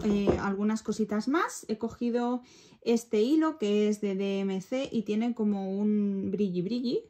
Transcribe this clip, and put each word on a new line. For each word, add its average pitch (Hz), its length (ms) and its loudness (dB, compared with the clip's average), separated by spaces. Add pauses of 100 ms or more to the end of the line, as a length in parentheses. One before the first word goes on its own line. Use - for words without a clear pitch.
eh, 202 360 2
algunas 202 440 0
cositas 214 440 -2
más. 359 400 -2
He 220 120 -4
cogido 240 640 -2 (380)
este 226 400 0
hilo 311 360 2
que 208 320 2
es 214 100 0
de 196 160 -2
D 196 240 0
M 190 220 -2
C 269 280 -4
y 226 120 -2
tiene 220 340 0
como 196 420 0
un 202 540 0
brilli 185 300 0
brilli, 247 480 -2